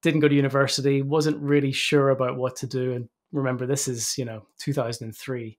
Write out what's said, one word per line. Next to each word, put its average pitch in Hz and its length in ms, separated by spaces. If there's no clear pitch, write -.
Didn't 160 160
go 147 80
to 143 80
university, 139 640
wasn't 147 400
really 143 300
sure 139 380
about 131 280
what 123 200
to 135 100
do. 127 260
And 120 160
remember, 127 340
this 139 220
is, 120 300
you 131 80
know, 110 200
two - 140
thousand 120 320
and 110 120
three. 117 420